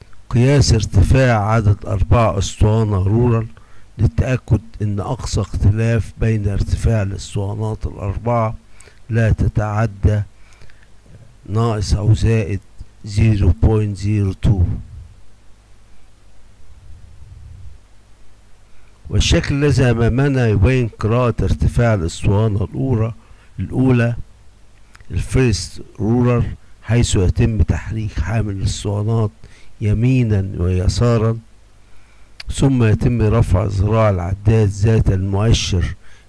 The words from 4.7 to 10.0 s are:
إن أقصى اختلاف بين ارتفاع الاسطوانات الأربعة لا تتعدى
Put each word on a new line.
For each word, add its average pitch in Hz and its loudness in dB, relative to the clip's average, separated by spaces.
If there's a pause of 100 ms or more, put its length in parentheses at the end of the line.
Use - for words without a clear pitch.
إن 104 -2
أقصى - -4
اختلاف 110 0
بين 110 0
ارتفاع 104 0
الاسطوانات 104 -6
الأربعة 110 -4 (560)
لا 113 2
تتعدى 104 0 (1300)